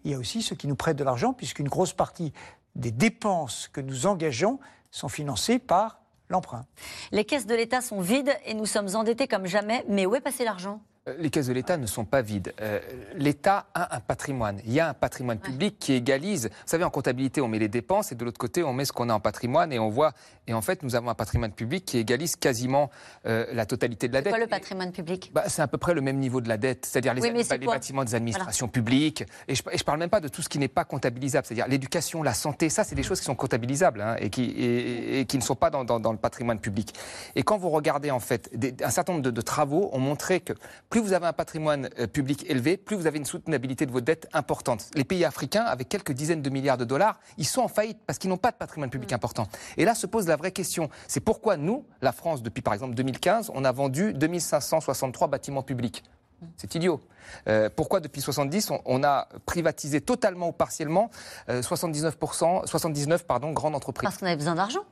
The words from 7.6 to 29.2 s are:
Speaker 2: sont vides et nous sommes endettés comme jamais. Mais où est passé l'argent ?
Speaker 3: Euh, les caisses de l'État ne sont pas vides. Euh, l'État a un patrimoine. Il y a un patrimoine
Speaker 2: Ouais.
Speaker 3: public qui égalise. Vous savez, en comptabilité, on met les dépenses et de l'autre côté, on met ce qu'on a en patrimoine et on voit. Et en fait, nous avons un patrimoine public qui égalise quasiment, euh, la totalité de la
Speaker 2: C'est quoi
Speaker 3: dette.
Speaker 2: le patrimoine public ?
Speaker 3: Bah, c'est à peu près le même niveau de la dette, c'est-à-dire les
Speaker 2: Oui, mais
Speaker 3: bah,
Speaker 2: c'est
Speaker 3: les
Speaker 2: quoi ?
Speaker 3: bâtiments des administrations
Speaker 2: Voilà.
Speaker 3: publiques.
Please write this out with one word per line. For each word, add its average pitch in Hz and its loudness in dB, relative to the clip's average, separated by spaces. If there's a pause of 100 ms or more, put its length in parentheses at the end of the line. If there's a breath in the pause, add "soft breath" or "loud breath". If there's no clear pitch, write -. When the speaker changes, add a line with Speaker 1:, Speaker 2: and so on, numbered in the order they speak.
Speaker 2:
sont 214 -6
vides 254 2 (120)
et 220 -6
nous 214 -2
sommes 202 0
endettés 233 2
comme 190 0
jamais. 208 0
Mais 196 4
où 208 4
est 285 0
passé 262 -2
l'argent ? 202 -6 (260)
Speaker 3:
Euh, 131 -8
les 156 0
caisses 135 0
de 127 0
l'État 131 0
ne 131 -4
sont 107 -4
pas 139 2
vides. 104 -4
Euh, 107 -2 (360)
l'État 175 2
a - -6
un 127 -4
patrimoine. 117 -4
Il 110 -2
y 147 4
a 160 2
un 131 -6
patrimoine 123 -2
Speaker 2:
Ouais. - -8
Speaker 3:
public 175 -2
qui - 0
égalise. 131 2
Vous - -6 (120)
savez, 170 2
en 160 2
comptabilité, 131 0
on 123 0
met 110 0
les 110 2
dépenses 147 0
et 127 -8
de 120 -6
l'autre 117 -6
côté, 147 0
on 135 0
met 135 -2
ce - -4
qu'on 120 -2
a 113 4
en 107 2
patrimoine 139 0
et 120 -2
on 110 2
voit. 143 2 (340 loud breath)
Et 117 -4
en 113 0
fait, 185 -2
nous 127 -2
avons 120 2
un 113 -2
patrimoine 113 -2
public 143 -4
qui - -2
égalise 123 0
quasiment, 127 2 (360 loud breath)
euh, 113 2
la 117 0
totalité 120 0
de 120 -2
la 135 4
Speaker 2:
C'est 202 2
quoi 220 2
Speaker 3:
dette. 226 2
Speaker 2:
le - -12
patrimoine 185 -4
public ? 180 -8
Speaker 3:
Bah, 151 2
c'est - -2
à 143 2
peu 151 -2
près 175 2
le 151 2
même 135 0
niveau 131 0
de 113 -4
la 113 2
dette, 127 0
c'est-à-dire 131 2
les 127 0
Speaker 2:
Oui, 233 2
mais 240 0
Speaker 3:
bah, 233 2
Speaker 2:
c'est 135 2
Speaker 3:
les 131 -6
Speaker 2:
quoi ? - 2
Speaker 3:
bâtiments 135 -2
des 120 -2
administrations 117 -2
Speaker 2:
Voilà. - -6
Speaker 3:
publiques. 131 2 (240 loud breath)